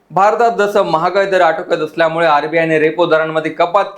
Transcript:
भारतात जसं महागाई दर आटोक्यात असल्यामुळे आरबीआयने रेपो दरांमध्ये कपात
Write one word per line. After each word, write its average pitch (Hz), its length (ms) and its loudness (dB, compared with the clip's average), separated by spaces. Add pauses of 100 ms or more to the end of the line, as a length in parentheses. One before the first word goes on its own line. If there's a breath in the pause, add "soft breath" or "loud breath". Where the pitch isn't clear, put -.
(120)
भारतात 208 460 2
जसं 202 280 0
महागाई 175 400 0
दर 190 160 0
आटोक्यात 170 380 0
असल्यामुळे 165 480 -2
आरबीआयने 156 520 0
रेपो 160 260 0
दरांमध्ये 156 460 0
कपात 175 340 0 (120)